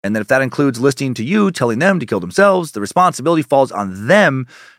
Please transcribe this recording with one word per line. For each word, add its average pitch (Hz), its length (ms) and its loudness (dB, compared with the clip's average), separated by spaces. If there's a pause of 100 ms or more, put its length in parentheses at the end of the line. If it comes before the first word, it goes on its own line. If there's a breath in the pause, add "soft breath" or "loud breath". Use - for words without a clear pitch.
And 104 120 -2
then 107 60 -2
if 101 80 -4
that 131 120 4
includes 131 380 -2
listening 131 360 0
to 110 80 -6
you, 196 280 0
telling 120 260 -2
them 180 220 2
to 120 80 -8
kill 104 120 -2
themselves, 180 520 0
the 104 100 -8
responsibility 160 600 0
falls 139 280 2
on 98 360 -8
them 143 400 2 (320 loud breath)